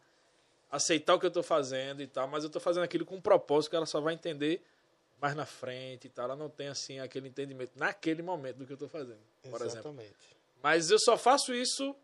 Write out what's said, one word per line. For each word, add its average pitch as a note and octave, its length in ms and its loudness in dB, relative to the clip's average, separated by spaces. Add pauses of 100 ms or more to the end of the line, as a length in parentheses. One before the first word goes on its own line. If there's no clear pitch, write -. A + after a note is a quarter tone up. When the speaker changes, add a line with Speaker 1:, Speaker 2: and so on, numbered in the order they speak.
(680)
Speaker 1:
aceitar D#3 460 4
o F3 40 6
que F#3 60 0
eu F3 60 4
tô E3+ 100 0
fazendo C#3 600 -2
e C3+ 40 -12
tal, C3 200 -4
mas D3+ 160 -4
eu D#3 80 -6
tô E3+ 80 -4
fazendo F3 240 0
aquilo E3+ 200 -2
com F#3 120 -12
um F#3 60 -10
propósito E3 500 4
que - 40 0
ela E3 120 0
só D#3+ 120 -2
vai D#3+ 140 0
entender D#3+ 480 -2 (580)
mais C#3+ 160 0
na D3 120 -6
frente B2+ 580 -12
e B2+ 60 -18
tal. B2 140 -6
Ela C3 100 -4
não D3 160 -8
tem, C#3+ 160 -10
assim, C3+ 320 -8
aquele C3 300 -8
entendimento C3 460 -8
naquele D#3+ 460 -2
momento D3 360 -6
do C3+ 100 -14
que C#3 60 -12
eu C3+ 40 -14
tô C#3+ 100 -12
fazendo, B2 300 -12 (240)
por B2+ 140 -14
exemplo. A#2 100 -4
Speaker 2:
Exatamente. A2+ 480 -10 (480)
Speaker 1:
Mas D#3+ 300 4
eu G#3+ 80 8
só A3+ 180 6
faço C4+ 340 6
isso, B3+ 520 -2